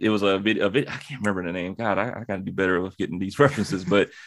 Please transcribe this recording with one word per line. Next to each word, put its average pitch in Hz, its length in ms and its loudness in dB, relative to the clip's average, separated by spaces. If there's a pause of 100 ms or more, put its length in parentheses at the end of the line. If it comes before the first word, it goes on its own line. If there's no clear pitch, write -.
it 110 80 2
was 104 140 2
a 95 160 4
vid-, 104 200 0
a 98 100 2
vid-, 135 180 0
I - 100 -10
can't 131 240 -12
remember 98 240 0
the 85 60 -4
name. 90 220 -6
God, 107 240 0
I, 110 120 0 (120)
I - 60 -12
gotta 95 160 -4
do 95 80 -6
better 92 300 2
with 95 160 -8
getting 90 220 -4
these 95 200 -6
<laughs> 143 60 8
references. 98 380 0
But, 92 260 4 (180)